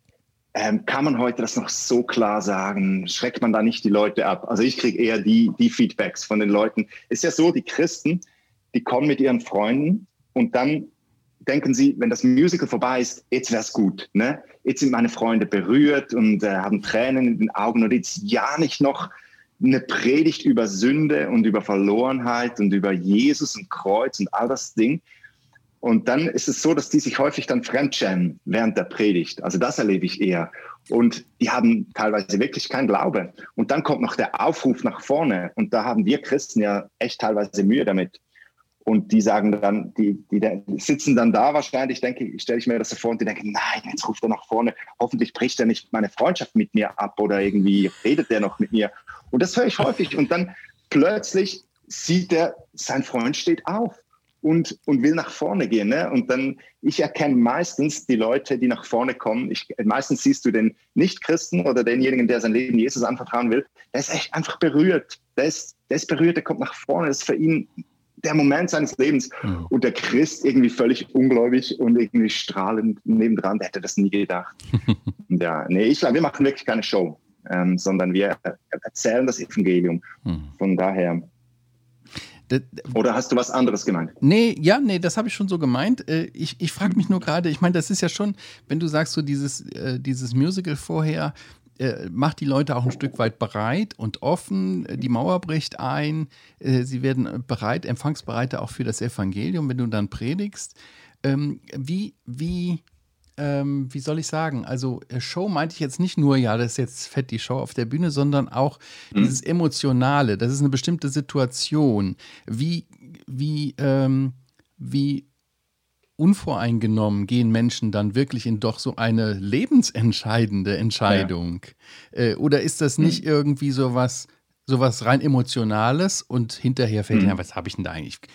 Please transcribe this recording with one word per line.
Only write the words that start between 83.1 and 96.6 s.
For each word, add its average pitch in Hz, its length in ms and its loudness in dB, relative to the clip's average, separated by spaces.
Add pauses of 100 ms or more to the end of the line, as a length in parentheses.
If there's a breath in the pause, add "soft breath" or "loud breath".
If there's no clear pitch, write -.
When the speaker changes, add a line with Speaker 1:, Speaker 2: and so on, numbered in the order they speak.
Speaker 1:
hast 127 160 -4
du 123 60 2
was 123 140 0
anderes 120 340 2
gemeint? 85 260 -2 (100)
Speaker 2:
Nee, 214 400 4
ja, 190 200 4
nee, 202 180 0
das 170 180 -2
habe 226 120 -2
ich - 60 -6
schon 202 140 -2
so 180 100 -2
gemeint. 147 500 0
Äh, 160 240 0
ich, - 260 -8
ich 165 140 -2
frag 190 240 -2
mich 185 120 2
nur 185 120 2
gerade, 170 280 0
ich 147 120 -2
meine, 180 140 4
das 160 160 -2
ist 196 100 -2
ja 175 80 2
schon, 202 260 -2 (320 loud breath)
wenn 160 140 -2
du 170 80 -2
sagst, 151 240 -2
so 160 100 -2
dieses, 139 380 -4
äh, - 400 -6
dieses 127 340 -4
Musical 170 420 0
vorher, 156 560 -2 (460 loud breath)
äh, 123 320 -4
macht 135 300 -2
die 156 40 -6
Leute 139 320 0
auch 123 80 0
ein 127 60 0
Stück - 280 -6
weit 113 200 -2
bereit 120 580 -2
und - 260 -8
offen, 185 640 -2
äh, 127 120 -8
die 131 100 -2
Mauer 160 320 0
bricht 160 400 -6
ein, 147 460 -4 (320 soft breath)
äh, 131 240 0